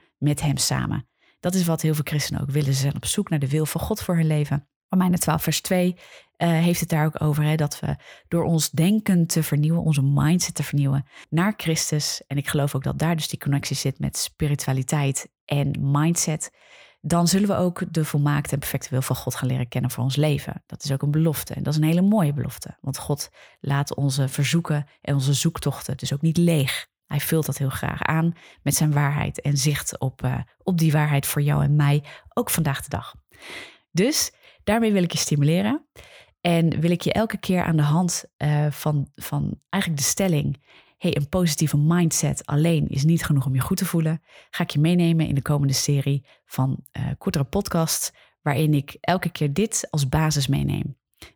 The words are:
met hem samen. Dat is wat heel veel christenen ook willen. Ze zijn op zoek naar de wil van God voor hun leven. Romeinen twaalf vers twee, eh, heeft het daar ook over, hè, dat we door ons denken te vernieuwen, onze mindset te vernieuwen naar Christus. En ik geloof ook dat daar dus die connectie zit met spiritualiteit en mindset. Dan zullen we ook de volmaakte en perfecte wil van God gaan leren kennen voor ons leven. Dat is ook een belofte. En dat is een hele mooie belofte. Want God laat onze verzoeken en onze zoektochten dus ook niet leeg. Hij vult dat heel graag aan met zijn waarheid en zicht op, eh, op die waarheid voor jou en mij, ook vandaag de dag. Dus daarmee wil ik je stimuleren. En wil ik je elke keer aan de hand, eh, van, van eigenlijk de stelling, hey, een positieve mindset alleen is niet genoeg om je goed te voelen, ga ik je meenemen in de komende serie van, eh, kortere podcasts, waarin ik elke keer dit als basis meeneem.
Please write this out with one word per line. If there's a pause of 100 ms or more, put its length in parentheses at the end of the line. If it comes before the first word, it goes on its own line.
(180)
met
hem
samen. (360)
Dat
is
wat
heel
veel
christenen
ook
willen.
Ze
zijn
op
zoek
naar
de
wil
van
God
voor
hun
leven. (200)
Romeinen
twaalf
vers
twee, (400)
eh,
heeft
het
daar
ook
over,
hè,
dat
we (320)
door
ons
denken
te
vernieuwen,
onze
mindset
te
vernieuwen (240)
naar
Christus.
En
ik
geloof
ook
dat
daar
dus
die
connectie
zit
met
spiritualiteit (160)
en
mindset. (500)
Dan
zullen
we
ook
de
volmaakte
en
perfecte
wil
van
God
gaan
leren
kennen
voor
ons
leven.
Dat
is
ook
een
belofte.
En
dat
is
een
hele
mooie
belofte.
Want
God (300)
laat
onze
verzoeken (140)
en
onze
zoektochten
dus
ook
niet
leeg. (220)
Hij
vult
dat
heel
graag
aan (300)
met
zijn
waarheid
en
zicht
op,
eh, (240)
op
die
waarheid
voor
jou
en
mij, (260)
ook
vandaag
de
dag. (760)
Dus (320)
daarmee
wil
ik
je
stimuleren. (540)
En
wil
ik
je
elke
keer
aan
de
hand, (120)
eh,
van,
van
eigenlijk
de
stelling, (360)
hey,
een
positieve
mindset
alleen
is
niet
genoeg
om
je
goed
te
voelen, (280)
ga
ik
je
meenemen
in
de
komende
serie (180)
van,
eh, (140)
kortere
podcasts, (300)
waarin
ik
elke
keer
dit
als
basis
meeneem. (400)